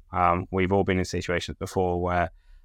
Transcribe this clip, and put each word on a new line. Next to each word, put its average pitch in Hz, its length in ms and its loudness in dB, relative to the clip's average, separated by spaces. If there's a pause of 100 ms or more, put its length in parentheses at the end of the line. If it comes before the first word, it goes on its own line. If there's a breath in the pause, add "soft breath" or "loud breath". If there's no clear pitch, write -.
(120)
Um, 87 400 2
we've 92 200 0
all 98 120 4
been 92 160 2
in 90 60 0
situations 87 540 -4
before 90 420 -2
where 87 280 0 (360)